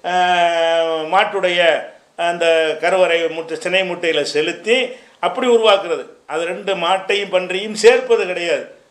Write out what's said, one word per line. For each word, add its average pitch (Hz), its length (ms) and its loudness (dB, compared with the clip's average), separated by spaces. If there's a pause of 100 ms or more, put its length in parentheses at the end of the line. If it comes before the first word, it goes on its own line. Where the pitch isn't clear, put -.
ஆ, 180 60 -2 (1000)
மாட்டுடைய 180 720 2 (320)
அந்த 165 680 0
கருவறை 170 480 2
முட்டை, 160 280 -8
சினை 180 240 -2
முட்டையில 170 400 -2
செலுத்தி 175 720 -2 (240)
அப்படி 254 280 -2
உருவாக்குறது. 196 580 2 (200)
அது 160 200 -6
ரெண்டு 196 300 -4
மாட்டையும் 190 540 -2
பன்றியும் 185 460 -4
சேர்ப்பது 233 500 4
கிடையாது. 170 500 -4 (160)